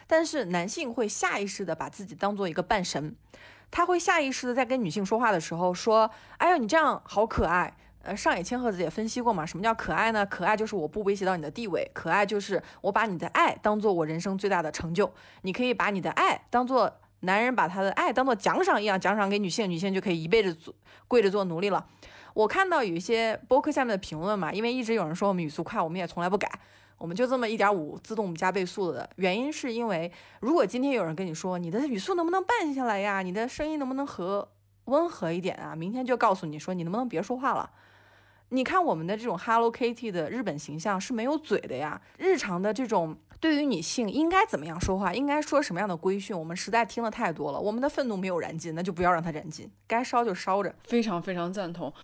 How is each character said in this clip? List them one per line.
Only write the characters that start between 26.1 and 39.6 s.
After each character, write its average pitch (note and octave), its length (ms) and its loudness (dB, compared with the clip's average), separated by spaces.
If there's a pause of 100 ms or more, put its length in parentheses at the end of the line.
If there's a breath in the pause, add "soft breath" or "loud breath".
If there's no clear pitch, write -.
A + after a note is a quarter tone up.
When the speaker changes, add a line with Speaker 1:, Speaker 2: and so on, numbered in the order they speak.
Speaker 1:
来 F3 80 0
不 G3 80 2
改， - 140 -4 (460)
我 - 100 -10
们 E3+ 80 -6
就 A#3+ 100 2
这 B3+ 120 0
么 A#3 100 0
一 A3 80 -2
点 G3+ 180 4
五 D#3+ 260 -4
自 - 140 -14
动 G3 220 -2
加 F#3 160 0
倍 F#3 140 0
速 F3+ 260 -2
的。 B2+ 240 -8
原 F#3 240 2
因 C4+ 100 -2
是 D4+ 220 -4
因 A#3 160 -2
为 F3 240 -2 (300 soft breath)
如 B3 120 2
果 D#4 120 6
今 A#3+ 160 -2
天 C#4 100 2
有 A3 140 0
人 D#3+ 100 -4
跟 F#3+ 100 -4
你 E3 80 -6
说 F#3 240 -4
“你 F3 140 -6
的 B3+ 160 0
语 A#3+ 100 -2
速 F4+ 180 -2
能 F4 100 2
不 E4+ 80 0
能 F#4+ 80 2
慢 F#4 320 0
下 C4 100 -2
来 G#3+ 160 0
呀？ G3 220 -2
你 F#3 100 -4
的 A3 160 -2
声 D4+ 180 -6
音 D#4 140 -4
能 C4+ 80 -4
不 B3+ 60 -4
能 C#4 120 -4
和， G3+ 440 -4 (380)
温 D4+ 200 2
和 F3 240 -4
一 E3+ 80 -2
点 F3+ 160 -4
啊？” D3+ 180 -12
明 D#3+ 160 -6
天 B3+ 160 -4
就 A#3+ 120 2
告 A3 180 4
诉 F#3+ 100 -6
你 D3+ 140 -8
说 F#3 160 -6
“你 F3 80 -4
能 E3 80 -4
不 G3+ 60 -2
能 B3+ 100 -2
别 D#3+ 160 -4
说 B3 140 -4
话 B3+ 160 -2
了？” - 180 -4 (800)
你 B3+ 140 0
看 E4+ 220 2
我 B3 80 2
们 D#3+ 140 -2
的 G#3 100 -2
这 A3 60 -12
种 A3 120 -4
Hello A#3 360 2